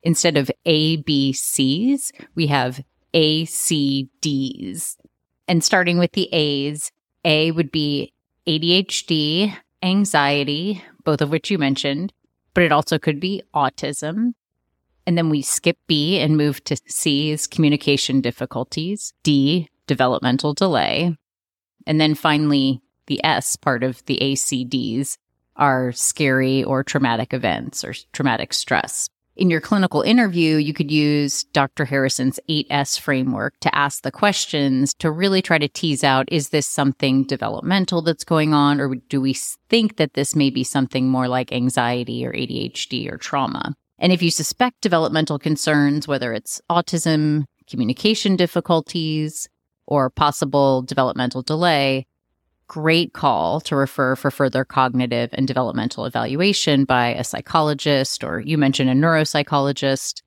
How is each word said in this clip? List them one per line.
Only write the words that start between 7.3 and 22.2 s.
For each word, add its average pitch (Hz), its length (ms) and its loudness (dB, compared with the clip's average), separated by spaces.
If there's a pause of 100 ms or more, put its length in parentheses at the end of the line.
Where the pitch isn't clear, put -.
would 160 200 0
be 147 400 -2 (360)
A 160 100 0
D 170 160 0
H 190 320 -2
D, 165 480 0 (300)
anxiety, 160 1000 0 (220)
both 151 160 2
of 147 80 0
which 160 220 -2
you 185 80 0
mentioned, 143 520 -2 (440)
but 180 80 4
it 156 80 4
also 151 260 2
could 147 220 -2
be 185 240 -6 (100)
autism. 151 800 -2 (720)
And 170 100 2
then 165 140 2
we 147 140 0
skip - 340 0 (100)
B 160 320 0
and 156 160 4
move 147 300 2
to 151 100 -2 (120)
C's, 151 580 -2
communication 143 760 2
difficulties, 131 960 -6 (100)
D, 147 460 2 (160)
developmental 131 680 0
delay. 151 600 0 (720)
And 156 120 2
then 156 140 4
finally, 147 680 2 (260)